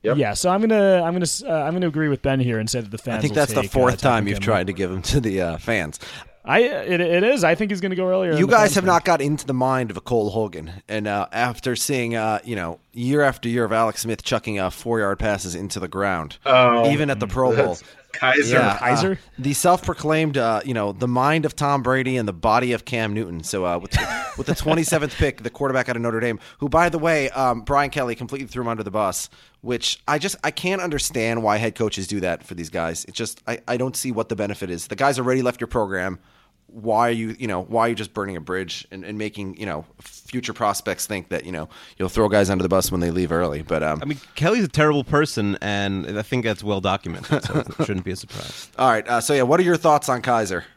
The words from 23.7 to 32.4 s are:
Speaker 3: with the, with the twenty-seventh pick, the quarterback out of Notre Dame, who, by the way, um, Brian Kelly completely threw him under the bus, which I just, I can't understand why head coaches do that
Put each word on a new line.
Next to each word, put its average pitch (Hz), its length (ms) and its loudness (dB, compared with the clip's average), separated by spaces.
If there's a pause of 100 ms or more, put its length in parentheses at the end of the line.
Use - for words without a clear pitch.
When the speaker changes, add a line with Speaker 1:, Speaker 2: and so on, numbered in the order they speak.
Speaker 3:
with 92 140 -8
the, - 340 -2 (100)
with - 120 -6
the 160 80 0
twenty-seventh 156 600 0
pick, 139 280 -2
the 117 80 -6
quarterback 131 380 -2
out 123 60 -2
of 117 60 -4
Notre 117 180 -2
Dame, 113 200 -2 (180)
who, 139 120 -4
by 170 200 4
the 165 80 -4
way, 151 320 2
um, 123 320 0
Brian 139 300 0
Kelly 123 240 -2
completely 131 320 -10
threw 123 160 -8
him 117 40 -4
under 113 140 -4
the 101 80 -6
bus, 98 400 -2 (320)
which 120 460 -4
I 147 100 0
just, 185 260 -4
I 147 60 0
can't 185 320 -4
understand 117 640 -2
why 104 140 2
head 110 180 -2
coaches 98 320 -4
do 101 140 -4
that 87 220 -2